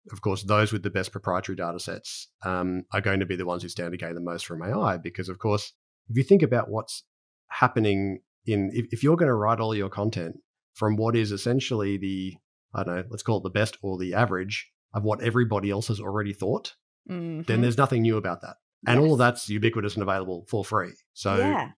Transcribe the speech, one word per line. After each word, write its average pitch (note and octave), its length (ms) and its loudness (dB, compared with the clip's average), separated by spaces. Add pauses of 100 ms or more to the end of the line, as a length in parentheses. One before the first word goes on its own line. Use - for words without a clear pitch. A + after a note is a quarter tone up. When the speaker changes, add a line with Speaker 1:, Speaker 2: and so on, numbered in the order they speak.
(100)
Speaker 1:
of G2 100 -14
course, F#2+ 220 -2
those G#2 300 4
with G2 100 -2
the G2 80 -4
best F#2 220 -4
proprietary F#2+ 440 -4
data F2 220 -4
sets, - 500 -10 (160)
um, F#2 480 -2
are G2+ 80 0
going G2 200 2
to F#2+ 60 0
be F2+ 100 -4
the F2+ 100 -6
ones F2 160 -4
who F2+ 60 -10
stand F2 240 -8
to F2+ 60 -8
gain E2+ 160 -8
the F2 60 -8
most E2+ 260 -8
from E2 160 -10
A G#2+ 180 -2
I. G#2+ 180 2
Because, F2 300 -8
of F#2 100 -10
course, G#2 340 -2 (380)
if A2+ 60 -4
you C3 80 4
think G3 180 8
about A#2+ 280 2
what's - 340 -8 (420)
happening G2 720 2 (260)
in, G2+ 280 2
if, A#2 180 -2
if A2 100 -4
you're D3+ 140 6
gonna D3+ 180 4
write A2 260 2
all A2 140 0
your G2+ 140 -2
content G2 480 -2 (380)
from G#2+ 220 2
what A2+ 200 2
is G#2+ 160 2
essentially G#2+ 640 0
the, F#2+ 380 -4 (400)
I - 100 -2
don't F2+ 120 -4
know, F2+ 140 -4
let's A2 120 -10
call A2 160 0
it F2 60 -6
the F#2+ 60 -6
best G2+ 300 0
or F#2+ 160 -6
the F#2 180 -4
average G2 560 -2 (220)
of G#2 120 -2
what G#2+ 180 0
everybody A2 480 2
else G2+ 180 -2
has G#2+ 120 -4
already G2+ 340 -4
thought, - 400 -4 (340)
Speaker 2:
Mm-hmm. E3 380 -8
Speaker 1:
then A#2 160 2
there's A#2+ 160 2
nothing C3+ 240 4
new A2+ 160 4
about F2+ 240 -4
that. - 140 -16 (300)
And B2 140 6
all D#3 60 8
of D#3+ 60 6
Speaker 2:
Yes. C3 60 6
Speaker 1:
that's A#2+ 300 4
ubiquitous G#2+ 460 0
and G#2+ 80 0
available F#2 440 -2
for G#2 160 -2
free. F#2+ 300 -2 (220)
So G2 240 2
Speaker 2:
Yeah. G2+ 400 2